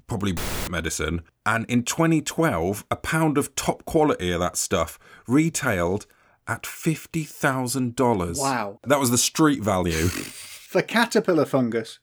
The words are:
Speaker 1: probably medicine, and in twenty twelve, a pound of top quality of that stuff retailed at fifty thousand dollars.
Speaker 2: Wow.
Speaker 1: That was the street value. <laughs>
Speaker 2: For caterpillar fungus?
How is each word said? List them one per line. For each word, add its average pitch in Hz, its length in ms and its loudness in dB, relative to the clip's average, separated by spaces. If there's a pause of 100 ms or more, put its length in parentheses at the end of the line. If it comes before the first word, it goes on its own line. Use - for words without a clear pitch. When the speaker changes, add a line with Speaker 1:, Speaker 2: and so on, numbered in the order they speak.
Speaker 1:
probably 98 300 -2 (340)
medicine, 82 520 -2 (240)
and 113 220 0
in 123 180 2
twenty 165 360 2
twelve, 104 680 0
a - 60 -4
pound 160 400 0
of - 180 -2
top - 300 -4
quality 123 480 2
of 85 80 0
that - 160 -2
stuff - 420 -2 (300)
retailed 117 760 0 (400)
at - 200 -6
fifty - 580 -4
thousand 131 720 -2
dollars. 98 420 2
Speaker 2:
Wow. 117 460 -2
Speaker 1:
That 135 160 2
was 123 120 2
the 123 60 4
street 147 460 2
value. 87 440 2
<laughs> - 100 -2 (560)
Speaker 2:
For 185 80 4
caterpillar 214 640 2
fungus? 113 580 0